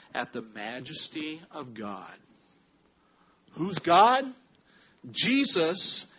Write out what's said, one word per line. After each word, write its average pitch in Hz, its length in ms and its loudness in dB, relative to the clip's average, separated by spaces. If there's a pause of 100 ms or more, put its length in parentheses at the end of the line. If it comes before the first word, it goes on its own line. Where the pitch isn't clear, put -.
(160)
at 123 180 -6
the 120 80 -8
majesty 131 1000 -10 (120)
of 127 240 -14
God." 95 420 -10 (1400)
Who's 175 200 -2
God? 220 480 6 (840)
Jesus 190 1080 0